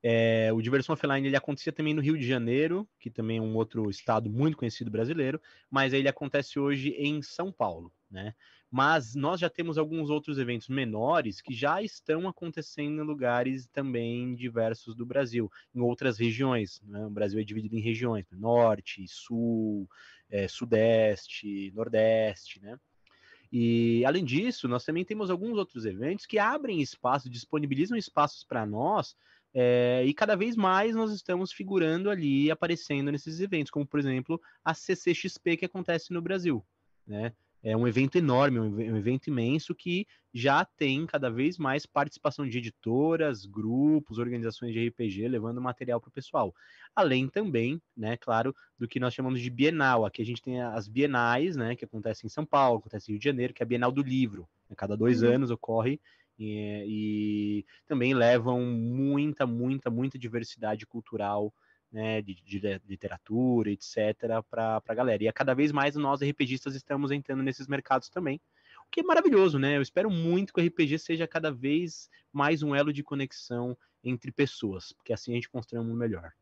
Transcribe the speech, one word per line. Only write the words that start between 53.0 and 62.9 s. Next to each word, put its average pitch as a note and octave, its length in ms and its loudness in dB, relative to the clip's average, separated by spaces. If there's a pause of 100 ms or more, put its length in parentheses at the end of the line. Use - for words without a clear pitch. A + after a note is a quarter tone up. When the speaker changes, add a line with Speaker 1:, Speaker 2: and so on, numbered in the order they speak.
Speaker 1:
em - 20 -2
Rio G#2 80 -4
de A2 40 -12
Janeiro, B2 280 0
que - 100 -6
é - 20 0
a A2 40 -6
Bienal B2 240 2
do C#3 100 0
Livro. B2 460 0 (220)
A G#2 40 -16
cada G2+ 220 -4
dois A#2 260 4
Speaker 2:
Uhum. A#2+ 120 8
Speaker 1:
anos C3 160 2
ocorre A#2 500 -2 (380)
e, G#2 480 -6
e G#2 800 -2 (200)
também C3 280 2
levam B2 480 4
muita, C3+ 840 0
muita, B2 440 -2
muita C3 280 -2
diversidade A2 680 -6
cultural G#2 680 -4 (380)
né, A2 320 -4
de, G2 120 -12
de G2 240 -10
le-, G2 300 -4
literatura, G#2+ 840 -2